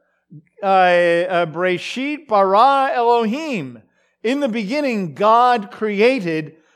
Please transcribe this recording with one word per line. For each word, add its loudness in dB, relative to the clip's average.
Uh, -6
uh, 2
Breshit -6
bara 4
Elohim. -2
In -2
the 0
beginning, -4
God 2
created -2